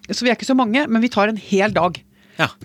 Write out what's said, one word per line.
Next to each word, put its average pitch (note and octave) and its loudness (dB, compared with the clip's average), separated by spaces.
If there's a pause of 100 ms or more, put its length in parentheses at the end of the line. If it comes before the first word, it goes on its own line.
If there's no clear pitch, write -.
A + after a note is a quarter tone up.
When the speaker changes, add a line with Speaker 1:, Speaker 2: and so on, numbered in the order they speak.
Speaker 1:
Så - -6
vi B3 2
er A3 2
ikke - -12
så C4 2
mange, B3+ 2
men A3+ 2
vi B3 2
tar G3+ 2
en A3+ -2
hel G3 0
dag. E3 0 (400)
Speaker 2:
Ja. D#3 0 (180)